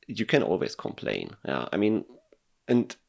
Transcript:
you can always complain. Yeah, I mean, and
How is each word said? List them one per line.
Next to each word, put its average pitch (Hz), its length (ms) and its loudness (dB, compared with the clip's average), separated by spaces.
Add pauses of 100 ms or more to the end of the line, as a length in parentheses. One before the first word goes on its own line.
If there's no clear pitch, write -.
you - 180 -4
can 147 160 4
always 90 320 0
complain. - 580 -6 (140)
Yeah, 65 260 -4
I - 60 -2
mean, 107 280 2 (640)
and 123 280 2 (140)